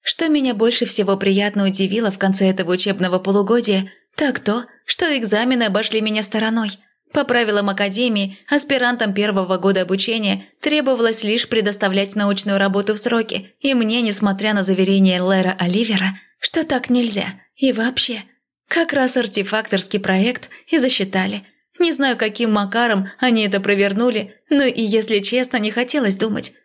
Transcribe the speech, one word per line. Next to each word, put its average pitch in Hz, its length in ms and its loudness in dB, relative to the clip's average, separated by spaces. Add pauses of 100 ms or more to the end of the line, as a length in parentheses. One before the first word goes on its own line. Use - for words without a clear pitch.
Что - 300 -2
меня 262 240 0
больше 226 320 0
всего 196 320 0
приятно 196 480 0
удивило 196 440 0
в 196 60 -8
конце 190 320 2
этого 185 240 0
учебного 185 460 0
полугодия, 196 720 0 (240)
так 277 240 -2
то, 233 240 -2 (220)
что - 180 -2 (100)
экзамены 233 500 0
обошли 220 360 0
меня 214 220 -2
стороной. 220 480 -2 (420)
По 285 120 2
правилам 214 440 2
академии, 202 720 -2 (100)
аспирантам 247 640 0
первого 196 460 0
года 190 240 2
обучения 196 640 -2 (160)
требовалось 247 600 0
лишь 220 240 0
предоставлять 202 680 0
научную 202 420 0
работу 202 360 0
в 208 40 -4
сроки, 226 640 -2
и 269 140 0
мне, 233 260 0
несмотря 208 540 0
на 196 100 0
заверение 190 540 4
Лера 185 400 2
Оливера, 190 600 -2 (200)
что - 260 -2
так 254 240 -2
нельзя, 226 460 0 (200)
и 262 200 2
вообще, 226 480 -2 (440)
как 330 280 -2
раз 254 240 2
артефакторский 202 840 -2
проект 196 480 0 (200)
и 330 100 2
засчитали. 196 640 -2 (360)
Не 339 140 2
знаю, 262 240 0
каким 220 340 -2
макаром 208 680 0
они 233 260 2
это 202 160 0
провернули, 202 880 0
но 285 160 4
и, 240 180 0
если 220 360 0
честно, 247 400 -2
не 214 120 -2
хотелось 240 460 -2
думать. 208 380 -4 (100)